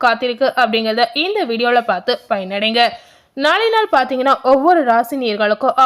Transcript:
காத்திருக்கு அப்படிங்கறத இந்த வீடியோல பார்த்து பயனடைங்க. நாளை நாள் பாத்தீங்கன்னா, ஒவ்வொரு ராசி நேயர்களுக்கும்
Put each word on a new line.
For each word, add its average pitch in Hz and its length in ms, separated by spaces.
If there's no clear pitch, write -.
காத்திருக்கு 240 480
அப்படிங்கறத 220 420
இந்த 370 300
வீடியோல 240 360
பார்த்து 226 400
பயனடைங்க. 214 580
நாளை 349 420
நாள் 440 220
பாத்தீங்கன்னா, 262 460
ஒவ்வொரு 277 420
ராசி 240 320
நேயர்களுக்கும் 220 680